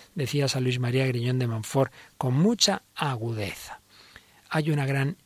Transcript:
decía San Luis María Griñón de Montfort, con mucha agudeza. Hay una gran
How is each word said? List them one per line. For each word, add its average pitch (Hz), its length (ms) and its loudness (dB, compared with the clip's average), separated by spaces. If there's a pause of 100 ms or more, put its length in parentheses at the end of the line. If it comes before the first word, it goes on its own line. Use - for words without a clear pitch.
(140)
decía 143 340 0
San 127 160 0
Luis 127 140 0
María 127 300 0
Griñón 123 320 0
de 123 80 2
Montfort, 117 440 0 (260)
con 127 180 0
mucha 202 480 2 (120)
agudeza. 117 840 -4 (680)
Hay 156 200 0
una 143 160 2
gran 139 300 0 (100)